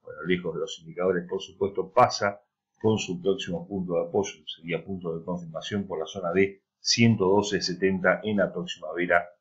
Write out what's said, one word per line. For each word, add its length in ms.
bueno, 220
lejos 320
de 40
los 200
indicadores, 500
por 120
supuesto, 520
pasa 480
con 160
su 240
próximo 460
punto 260
de 140
apoyo, 400
sería 360
punto 340
de 60
confirmación 640
por 140
la 80
zona 260
de 300
ciento 480
doce 340
setenta 640
en 140
la 140
próxima 400
vela 320